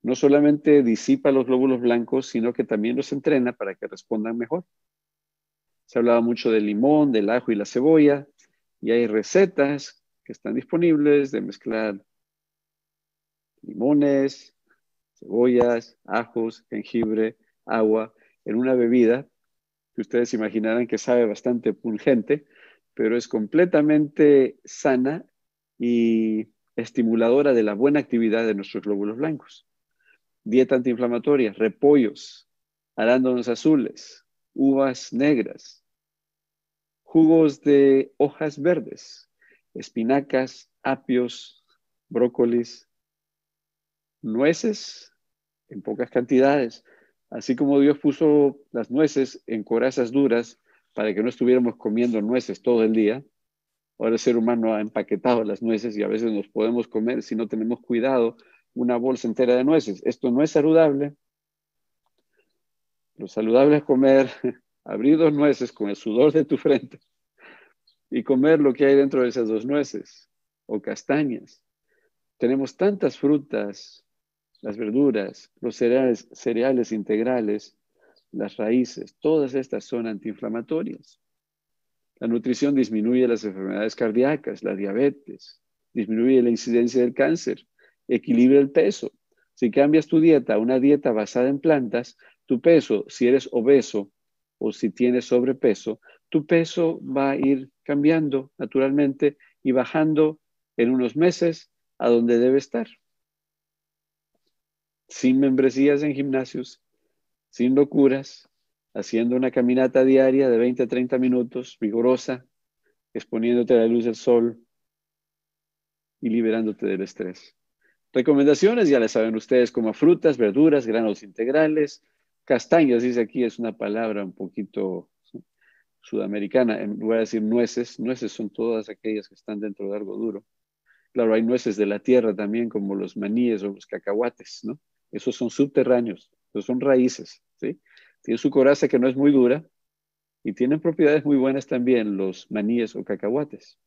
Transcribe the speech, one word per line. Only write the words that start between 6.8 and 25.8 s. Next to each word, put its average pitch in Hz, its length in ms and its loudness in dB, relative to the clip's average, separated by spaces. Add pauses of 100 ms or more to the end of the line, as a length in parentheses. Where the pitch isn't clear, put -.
del 104 180 0
ajo 120 220 -2
y 113 40 0
la 101 100 -4
cebolla, 143 600 2 (540)
y 110 100 -4
hay 117 160 2
recetas 143 960 -2 (200)
que - 80 -20
están 110 220 -10
disponibles 147 800 2
de 110 100 -4
mezclar 104 580 -6 (1600)
limones, 139 920 -2 (600)
cebollas, 120 920 0
ajos, 113 640 -6
jengibre, 110 680 -4 (300)
agua, 110 480 -2 (320)
en 113 100 -6
una 127 200 0
bebida 120 520 2 (680)
que 113 60 -8
ustedes 120 340 -4
imaginarán 110 500 -2
que 113 140 -6
sabe 123 260 0
bastante 113 480 -4
pungente, 120 720 -2 (480)
pero 110 240 -2
es 120 100 -6
completamente 147 1400 2
sana 135 640 -2 (540)
y 113 680 0 (260)